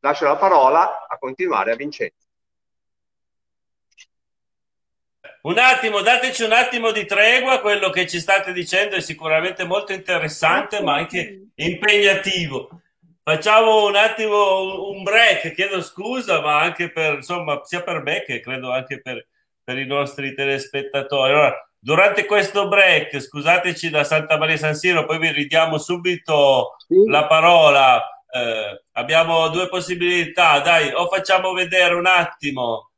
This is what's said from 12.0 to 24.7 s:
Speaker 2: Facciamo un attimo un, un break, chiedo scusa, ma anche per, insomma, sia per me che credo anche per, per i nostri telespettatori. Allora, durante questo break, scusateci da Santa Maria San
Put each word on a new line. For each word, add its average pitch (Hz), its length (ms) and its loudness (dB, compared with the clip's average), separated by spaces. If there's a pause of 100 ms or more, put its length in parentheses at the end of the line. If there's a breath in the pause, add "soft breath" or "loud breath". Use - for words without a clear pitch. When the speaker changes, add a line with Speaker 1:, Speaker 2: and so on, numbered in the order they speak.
Speaker 2:
Facciamo 214 600 4
un 202 100 0
attimo 208 680 2
un, 190 340 -8
un 190 60 -14
break, 202 500 2
chiedo 190 300 -4
scusa, 208 580 -4
ma 151 200 2
anche 170 300 -2
per, 156 260 -2
insomma, 151 460 -6
sia 175 200 -8
per 170 200 -6
me 156 200 -4
che 120 180 -8
credo 127 300 -10
anche 131 320 -8
per, 127 240 -12 (360)
per 131 160 -8
i 135 80 -8
nostri 139 480 -6
telespettatori. 139 960 -2
Allora, 147 360 2 (100)
durante 196 460 2
questo 202 420 0
break, 175 520 2
scusateci 170 720 -2
da 147 120 0
Santa 156 360 0
Maria 156 180 0
San 151 180 -2